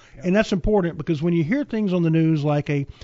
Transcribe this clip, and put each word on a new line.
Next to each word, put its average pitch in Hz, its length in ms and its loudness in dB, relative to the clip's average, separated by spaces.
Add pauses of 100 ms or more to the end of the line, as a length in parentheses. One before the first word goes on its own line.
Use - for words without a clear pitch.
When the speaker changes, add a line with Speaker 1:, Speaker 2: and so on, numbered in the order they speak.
(180)
Speaker 1:
Yep. - 80 -10
Speaker 2:
And 180 100 2
that's 214 160 2
important 185 460 0
because 147 240 -4
when 175 120 0
you 170 100 2
hear 247 200 0
things 214 300 -4
on 180 100 0
the 165 80 2
news 160 320 2
like 147 260 -2
a 143 160 0 (180)